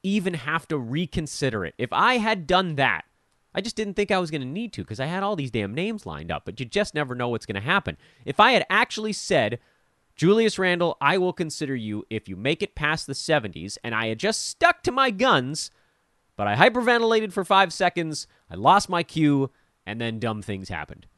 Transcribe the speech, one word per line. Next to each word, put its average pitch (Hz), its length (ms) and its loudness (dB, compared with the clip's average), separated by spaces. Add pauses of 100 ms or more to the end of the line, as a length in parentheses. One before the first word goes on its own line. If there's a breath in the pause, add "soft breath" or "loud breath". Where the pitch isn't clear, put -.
even 190 320 0
have 151 340 -4
to 156 80 -2
reconsider 135 880 -4
it. 76 140 -8
If 117 120 -4
I 240 280 2
had 208 280 -2
done 180 280 2
that, 120 320 0 (480)
I 196 80 -2
just 226 140 -8
didn't 208 180 -4
think 208 160 -2
I 190 80 2
was 170 120 -2
gonna 143 140 -4
need 190 300 -8
to 98 100 -8
'cause 110 160 -8
I 131 60 -2
had 180 160 -4
all 202 140 -2
these 139 140 -4
damn 104 220 -2
names 196 320 -4
lined 80 260 -8
up, 76 140 -6
but 104 160 -10
you 123 60 -6
just 196 280 -2
never 139 200 -2
know 123 160 -2
what's 113 160 -4
gonna 98 140 -6
happen. 170 360 -2 (300 soft breath)
If 139 120 0
I 220 140 8
had 202 160 4
actually 214 460 -2
said, 117 440 0 (580)
"Julius 208 420 4
Randle, 175 420 2
I 147 160 4
will 180 160 2
consider 151 420 -6
you 107 360 -4
if 110 180 -6
you 95 80 -8
make 135 260 -2
it - 120 -6
past 151 320 -2
the 135 80 -8
seventies," 104 680 -2
and 117 120 -6
I 113 140 0
had 110 100 -4
just - 280 -2
stuck - 360 2
to 311 100 0
my 262 180 2
guns, 175 600 2 (640)
but 101 100 -2
I 104 100 2
hyperventilated 226 760 4
for 196 120 -4
five 190 280 4
seconds, 170 540 -2 (240)
I 85 40 -12
lost 156 360 4
my 170 120 0
cue, 143 480 2 (360)
and 107 120 -8
then 113 200 -4
dumb 107 240 -4
things 95 260 -8
happened. 76 380 -10 (120)